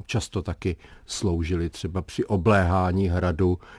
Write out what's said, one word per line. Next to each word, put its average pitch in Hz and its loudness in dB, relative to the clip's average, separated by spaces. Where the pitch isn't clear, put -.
často - -4
taky 87 -4
sloužily 85 -2
třeba 90 -6
při - -6
obléhání 92 2
hradu 90 2